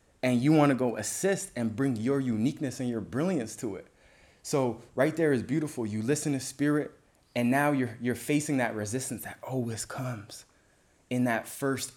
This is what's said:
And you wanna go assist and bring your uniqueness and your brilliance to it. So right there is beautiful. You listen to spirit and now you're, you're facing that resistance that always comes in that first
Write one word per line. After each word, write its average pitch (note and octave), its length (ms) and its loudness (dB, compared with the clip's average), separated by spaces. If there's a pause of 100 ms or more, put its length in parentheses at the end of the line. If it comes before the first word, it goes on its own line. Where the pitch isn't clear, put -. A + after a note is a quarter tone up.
(220)
And B2 180 4
you D3 120 6
wanna C#3+ 240 6
go A#2+ 200 0
assist G3 600 -2
and A#2 180 -2
bring C3+ 220 0
your C3+ 240 0
uniqueness B2+ 580 0
and B2 100 -2
your A2+ 120 -2
brilliance A#2+ 560 -2
to G#2 180 -6
it. - 140 -14 (540)
So B2+ 400 0 (120)
right D3+ 220 2
there D#3 160 4
is A#2 100 2
beautiful. D3 420 -2
You G#2+ 160 -2
listen C#3+ 320 0
to C3 80 -2
spirit D3 520 0 (420)
and A#2+ 160 2
now C#3+ 220 4
you're, B2 280 0
you're A#2+ 140 0
facing D3 440 0
that A2+ 180 0
resistance G#2+ 480 -4
that - 180 -12
always A#2 420 -4
comes A#2+ 600 -8 (680)
in B2 140 2
that A#2 240 0
first - 480 -4